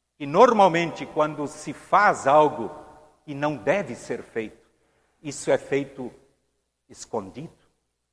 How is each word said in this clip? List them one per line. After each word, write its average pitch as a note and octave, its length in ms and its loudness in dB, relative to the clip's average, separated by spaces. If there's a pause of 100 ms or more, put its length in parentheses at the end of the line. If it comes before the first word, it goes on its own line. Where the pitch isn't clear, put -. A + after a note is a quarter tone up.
(180)
que D3 80 -10
normalmente E3+ 800 4
quando D3+ 400 -2
se - 260 -12
faz F3+ 540 2
algo C3+ 420 4 (560)
que D3+ 80 -16
não D3 240 -4
deve D3 380 -2
ser - 300 -10
feito, - 420 -10 (560)
isso D3 260 -10
é C#3 80 4
feito C#3 560 -6 (760)
escondido, A#2 640 -12 (580)